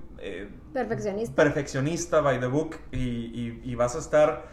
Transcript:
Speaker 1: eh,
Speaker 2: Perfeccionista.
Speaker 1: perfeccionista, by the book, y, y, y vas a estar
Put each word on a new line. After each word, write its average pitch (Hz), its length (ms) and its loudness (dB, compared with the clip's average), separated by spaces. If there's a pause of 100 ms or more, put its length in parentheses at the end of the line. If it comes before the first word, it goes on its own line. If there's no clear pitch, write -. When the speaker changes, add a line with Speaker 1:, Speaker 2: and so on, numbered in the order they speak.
(200)
Speaker 1:
eh, 92 300 -8 (240)
Speaker 2:
Perfeccionista. 214 600 -2
Speaker 1:
perfeccionista, 151 880 2
by 135 180 2
the 127 80 0
book, 151 300 0 (140)
y, 127 60 -4
y, 117 640 -4
y 123 120 -6
vas 123 200 2
a 160 40 -4
estar 151 540 4